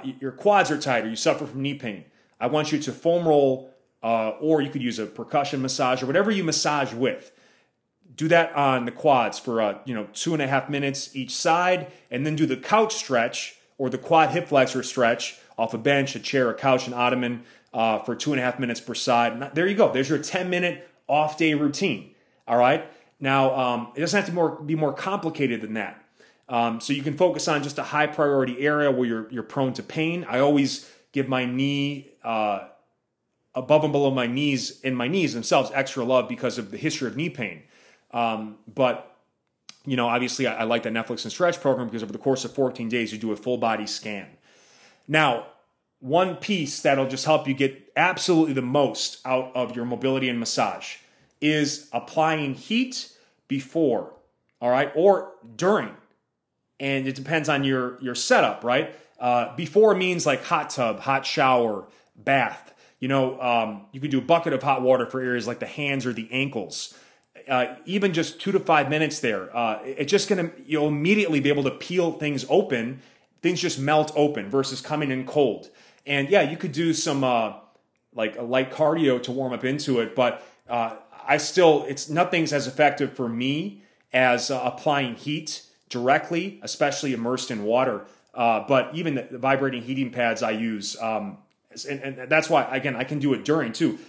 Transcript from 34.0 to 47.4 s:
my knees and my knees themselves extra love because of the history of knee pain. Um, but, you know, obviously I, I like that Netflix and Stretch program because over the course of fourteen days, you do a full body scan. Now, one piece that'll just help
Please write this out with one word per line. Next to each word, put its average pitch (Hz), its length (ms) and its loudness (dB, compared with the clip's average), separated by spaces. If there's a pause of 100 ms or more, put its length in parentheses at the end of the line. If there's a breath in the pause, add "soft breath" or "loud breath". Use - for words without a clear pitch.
my 127 160 0
knees 135 560 -2
and 131 120 -2
my 123 120 -2
knees 165 260 0
themselves 123 400 0
extra 135 300 -2
love 123 240 2
because 120 300 -4
of 107 120 -10
the 107 80 -12
history 139 300 -4
of 104 80 -8
knee 160 140 -4
pain. 92 340 -10 (480 soft breath)
Um, 110 460 -2 (100)
but, 123 480 -2 (680)
you 135 100 -2
know, 120 120 2
obviously 123 380 -2
I, 113 160 -2
I - 40 0
like 117 180 0
that 113 100 -6
Netflix 113 300 -6
and 107 80 -10
Stretch 175 300 0
program 123 260 0
because 113 160 -8
over 101 80 -10
the 107 80 -10
course 131 260 0
of 113 80 -12
fourteen 123 360 -2
days, 113 220 -2
you 110 60 -10
do 110 140 -4
a 104 40 -2
full 123 220 -2
body 110 300 0
scan. 101 400 -10 (800 soft breath)
Now, 143 400 2 (520)
one 170 360 0
piece 170 460 -4
that'll 139 260 4
just 131 180 -6
help 156 220 2